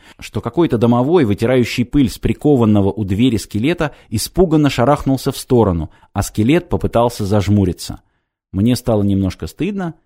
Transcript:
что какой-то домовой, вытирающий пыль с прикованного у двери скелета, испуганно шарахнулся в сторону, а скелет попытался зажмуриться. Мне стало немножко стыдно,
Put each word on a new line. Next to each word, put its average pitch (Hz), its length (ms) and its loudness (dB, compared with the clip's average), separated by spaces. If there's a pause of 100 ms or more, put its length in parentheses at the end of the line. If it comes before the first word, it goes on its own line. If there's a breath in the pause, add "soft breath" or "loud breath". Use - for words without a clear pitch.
(200 soft breath)
что - 220 -10
какой-то 120 360 0
домовой, 123 460 2
вытирающий 117 640 0
пыль 143 240 0
с - 80 -10
прикованного 113 760 2
у 110 140 -6
двери 107 320 0
скелета, 143 560 -4 (160 soft breath)
испуганно 151 600 0
шарахнулся 135 600 0
в - 60 -10
сторону, 95 540 0 (220 soft breath)
а 98 100 -4
скелет 127 440 0
попытался 107 580 -2
зажмуриться. 98 760 0 (500)
Мне 113 240 0
стало 110 280 -2
немножко 98 420 -2
стыдно, 180 480 -6 (120)